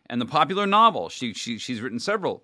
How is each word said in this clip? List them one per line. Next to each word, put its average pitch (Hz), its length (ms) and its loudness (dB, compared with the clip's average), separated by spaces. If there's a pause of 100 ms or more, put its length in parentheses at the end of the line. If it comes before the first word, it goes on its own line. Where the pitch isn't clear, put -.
and 120 140 -2
the - 40 0
popular 160 400 2
novel. 196 440 4
She, 113 240 -6
she, 113 240 -8
she's 113 240 -6
written 120 180 -6
several 185 440 -2